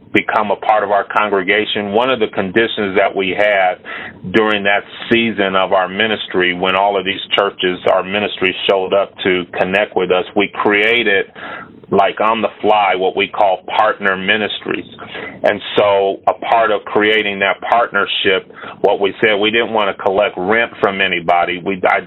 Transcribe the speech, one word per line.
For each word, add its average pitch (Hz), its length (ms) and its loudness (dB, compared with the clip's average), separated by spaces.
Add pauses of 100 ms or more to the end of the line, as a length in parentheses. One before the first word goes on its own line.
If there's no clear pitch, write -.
(120)
become 104 380 0
a 95 60 -2
part 107 260 0
of 98 80 -2
our 101 140 2
congregation, 101 880 0
one 120 180 2
of 123 80 0
the 107 100 0
conditions 101 680 -2
that 98 180 2
we 95 160 0
had 95 480 2 (540)
during 107 320 2
that 101 180 2 (280)
season 104 440 0
of 95 180 2
our 92 160 2
ministry, 98 640 0
when 92 220 0
all 101 240 2
of 92 80 -4
these 95 180 -4 (140)
churches, 92 400 0 (140)
our 92 100 2
ministry 92 520 -2 (140)
showed 95 240 2
up 98 300 0
to 90 220 0 (140)
connect 98 380 0
with 92 140 0
us, 90 140 2 (100)
we 101 180 0
created, 104 800 0 (600)
like, 95 300 2
on 110 200 2
the 101 80 -2 (120)
fly, 104 360 2
what 92 200 0
we 98 120 0
call 95 360 0
partner 101 520 0
ministries. 101 720 -4 (560)
And 98 160 2 (160)
so 98 500 2
a 95 80 2
part 113 360 2
of 101 140 -2
creating 104 560 0
that 98 200 0
partnership, 101 880 0 (300)
what 101 200 2
we 196 200 0
said, 110 160 4
we 107 140 2
didn't 113 220 0
want 104 220 0
to - 80 -14
collect 101 340 0
rent 113 440 0
from 98 200 0
anybody. 87 640 0
We, 98 200 -4
I, 98 220 2